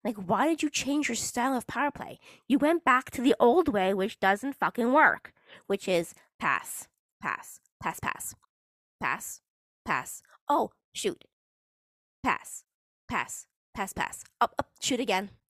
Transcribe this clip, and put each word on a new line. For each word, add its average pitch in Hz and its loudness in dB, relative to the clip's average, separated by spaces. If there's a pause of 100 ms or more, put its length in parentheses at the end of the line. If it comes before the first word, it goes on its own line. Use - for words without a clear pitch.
Like, 214 -4
why 208 0
did 320 0
you 294 0
change 285 -2
your 233 -4
style 247 -2
of 240 -4
power 285 -2
play? - -14 (280)
You 262 4
went 320 2
back 254 2
to 262 -6
the 247 6
old 302 6
way, 196 2
which 190 -2
doesn't 208 2
fucking 240 0
work, - 4 (320)
which 202 -2
is 175 0 (260)
pass, - -2 (340)
pass, - -8 (220)
pass, - -4
pass, - -6 (640)
pass, - -6 (440)
pass. 139 -4 (240)
Oh, - 0 (220)
shoot. - -6 (1000)
Pass, - -4 (460)
pass, - -6 (260)
pass, 196 -8
pass. - -8 (160)
Up, - 0
up, - -6 (100)
shoot 247 -2
again. 196 -2 (180)